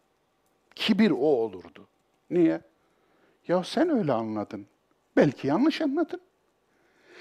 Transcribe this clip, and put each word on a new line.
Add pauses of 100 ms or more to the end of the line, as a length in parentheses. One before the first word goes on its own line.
(760)
Kibir
o
olurdu. (420)
Niye? (880)
Ya
sen
öyle
anladın. (480)
Belki
yanlış
anladın. (1000)